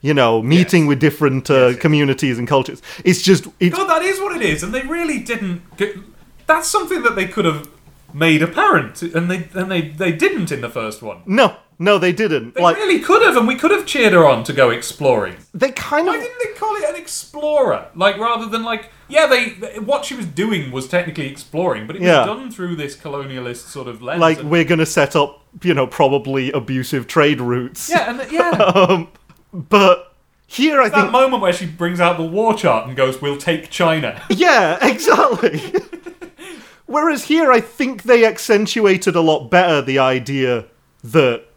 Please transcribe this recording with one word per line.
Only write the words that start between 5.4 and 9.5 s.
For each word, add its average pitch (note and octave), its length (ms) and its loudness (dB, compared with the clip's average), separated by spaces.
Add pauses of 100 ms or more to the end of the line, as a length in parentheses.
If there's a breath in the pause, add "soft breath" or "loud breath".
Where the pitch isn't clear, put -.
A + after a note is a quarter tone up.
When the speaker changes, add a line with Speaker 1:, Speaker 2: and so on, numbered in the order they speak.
Speaker 2:
g-, G#3 160 -4 (540)
that's D#4+ 200 0
something F4+ 360 -4
that A#4 120 0
they - 120 -4
could G3+ 180 -4
have D3+ 220 -4 (460)
made D#3 280 2
apparent, E3+ 640 0
and E3+ 260 -4
they, F3+ 240 -6